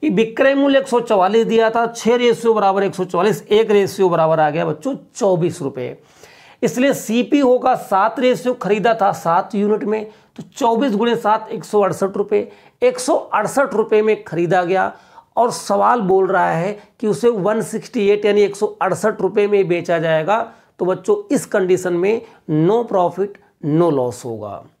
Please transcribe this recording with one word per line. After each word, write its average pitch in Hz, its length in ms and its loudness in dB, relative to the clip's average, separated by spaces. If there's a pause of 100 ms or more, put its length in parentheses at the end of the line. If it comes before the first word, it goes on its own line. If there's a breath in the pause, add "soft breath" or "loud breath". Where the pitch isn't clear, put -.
ये 311 60 0
विक्रय 226 440 2
मूल्य 277 240 2
एक 269 100 -4
सौ 240 120 0
चवालीस 214 460 2
दिया 226 240 2
था, 233 160 0
छः 233 300 0
रेशियो 233 380 2
बराबर 196 280 2
एक 196 120 -2
सौ 185 100 -4
चवालीस, 180 380 0
एक 214 280 2
रेशियो 190 380 2
बराबर 160 320 2
आ 151 100 4
गया 165 140 -2
बच्चों 170 300 -4 (200)
चौबीस 175 480 0
रुपये। 127 360 -8 (640 loud breath)
इसलिए 247 320 0
सीपी 247 440 0
होगा 254 360 2
सात 208 460 0
रेशियो, 247 340 0
खरीदा 214 400 0
था 202 180 0
सात 175 420 -2
यूनिट 208 300 0
में, 214 260 -4 (260 loud breath)
तो 202 120 -16
चौबीस 233 460 -2
गुणे 233 220 0
सात, 214 320 -2
एक 180 160 -10
सौ 208 160 0
अड़सठ 196 360 -2
रुपये, 202 340 -2 (320 loud breath)
एक 247 160 2
सौ - 160 0
अड़सठ 214 600 -2
रुपये 214 280 2
में 214 220 0
खरीदा 175 400 0
गया। 185 280 -2 (440 loud breath)
और 233 140 2
सवाल 208 500 0
बोल 190 260 2
रहा 175 240 2
है 170 220 -2 (280 loud breath)
कि 220 60 -4
उसे 214 220 0
वन 220 340 0
सिक्सटी 202 460 -4
एट 208 160 2
यानी 208 180 4
एक 196 140 0
सौ 214 100 -2 (160)
अड़सठ 175 380 -2
रुपये 202 260 0
में 202 220 2
बेचा 170 300 0
जाएगा। 160 400 0 (400 loud breath)
तो 190 60 -2
बच्चों, 185 320 0 (180)
इस 156 120 -2
कंडीशन 180 460 0
में 196 300 0 (280 loud breath)
no 165 360 2
profit 185 520 -2 (360 soft breath)
no 170 180 4
loss 123 320 -4
होगा। 104 380 -10 (180)